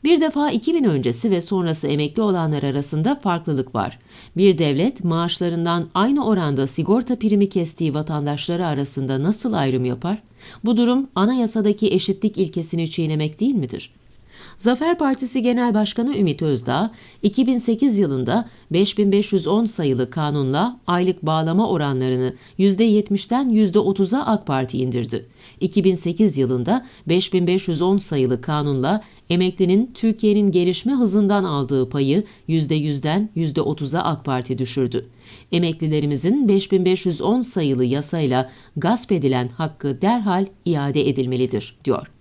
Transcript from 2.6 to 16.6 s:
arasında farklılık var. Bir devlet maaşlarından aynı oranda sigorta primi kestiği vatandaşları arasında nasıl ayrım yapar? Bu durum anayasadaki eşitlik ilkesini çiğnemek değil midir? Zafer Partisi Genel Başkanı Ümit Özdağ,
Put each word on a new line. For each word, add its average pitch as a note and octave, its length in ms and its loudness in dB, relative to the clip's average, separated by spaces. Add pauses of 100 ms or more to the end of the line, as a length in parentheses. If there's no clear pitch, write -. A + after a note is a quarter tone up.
arasında D3 520 -2
farklılık E3 600 -4
var. G2 240 -4 (380)
Bir F#3+ 200 4
devlet D#3+ 460 0
maaşlarından E3+ 920 -2
aynı B3+ 320 2
oranda D3+ 420 0
sigorta A#3 520 0
primi G3+ 300 2
kestiği E3 440 -4
vatandaşları D3+ 720 -4
arasında C3+ 580 -4
nasıl G#3+ 300 -2
ayrım C3 320 0
yapar? E3+ 380 -4 (420)
Bu A3+ 120 2
durum B3 380 2
anayasadaki G#3+ 720 0
eşitlik G3 500 0
ilkesini E3 540 -2
çiğnemek D#3 480 -2
değil B3+ 160 0
midir? - 380 -6 (640)
Zafer D4+ 400 2
Partisi C4+ 440 -2
Genel A#3+ 320 2
Başkanı A3+ 440 0
Ümit F3 240 0
Özdağ, C#3+ 500 0 (320)